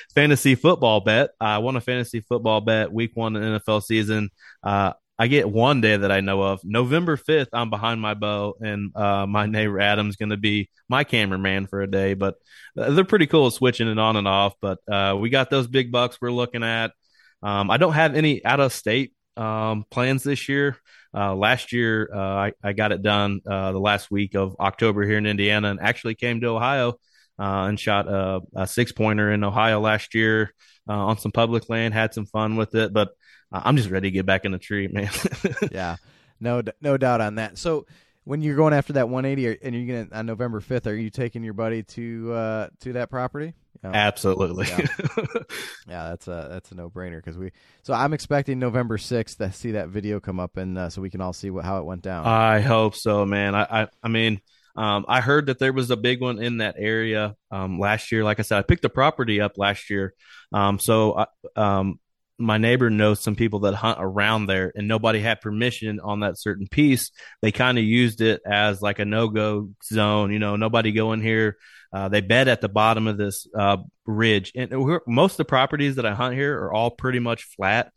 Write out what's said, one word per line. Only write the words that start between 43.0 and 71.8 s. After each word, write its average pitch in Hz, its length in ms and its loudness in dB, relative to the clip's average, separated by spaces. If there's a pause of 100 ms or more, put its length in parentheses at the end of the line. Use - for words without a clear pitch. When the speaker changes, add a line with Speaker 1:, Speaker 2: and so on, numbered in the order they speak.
Speaker 2:
property? 143 440 -6 (300)
Yeah. 92 100 -10
Speaker 1:
Absolutely. 98 760 0
Speaker 2:
Yeah. - 240 -2
Speaker 1:
<laughs> - 360 -4 (580)
Speaker 2:
Yeah, 85 240 -10
that's 90 200 -12
a, 82 200 -10
that's 90 220 -16
a 92 40 -20
no-brainer 87 460 -12
'cause 82 160 -14
we, 92 140 -10 (300)
so 135 120 -6
I'm 139 200 0
expecting 139 440 -2
November 120 400 -2
sixth - 420 -4
to 95 120 -4
see 117 200 -8
that 87 180 -4
video 101 320 -4
come 92 180 -6
up, 90 160 -8
and, 92 220 -6
uh, 90 120 -6
so 95 120 -12
we 95 80 -8
can 92 100 -10
all 92 140 -6
see 98 160 -10
what, 92 160 -8
how 98 140 -4
it 76 60 -8
went 90 160 -10
down. 90 240 -6
Speaker 1:
I 113 360 4
hope 113 340 2
so, 104 300 2
man. 101 280 0
I, 104 100 2 (200)
I, - 40 -4 (140)
I 117 60 -6
mean, 113 320 0 (380)
um, 104 320 0
I 127 100 4
heard 139 280 2
that 131 120 -4
there 135 140 0
was 127 180 -2
a 120 60 0
big 123 240 0
one 120 200 -4
in 120 180 -4
that 107 180 -4
area, 107 580 -2 (160)
um, 95 280 -6
last 104 340 -2
year. 110 100 2
Like 104 160 0
I 107 40 0
said, 104 160 0
I - 20 0
picked - 220 2
the - 60 2
property 113 520 0
up 101 160 -2
last 101 320 -2
year. 98 240 -4 (400)
Um, 101 260 2
so, 110 380 2
I, 107 80 2 (320)
um, 98 420 0 (400)
my 110 180 2
neighbor 117 320 4
knows 107 300 4
some 104 160 -2
people 107 240 0
that 101 160 2
hunt 110 240 -2
around 101 460 0
there, 95 280 0
and 104 140 -6
nobody 110 320 2
had 110 220 -2
permission 110 580 -4
on 104 220 -4
that 98 180 -2
certain 98 280 -4
piece. 147 440 2 (300)
They 107 100 2
kinda 123 300 2
used 113 400 4
it 110 280 2
as, 104 320 2
like, 104 180 -2
a 101 60 0
no-go 107 640 0 (140)
zone. 104 480 2
You 104 80 -2
know, 104 160 -2
nobody 110 380 2
go 110 180 0
in 110 100 -2
here. 110 360 0 (360)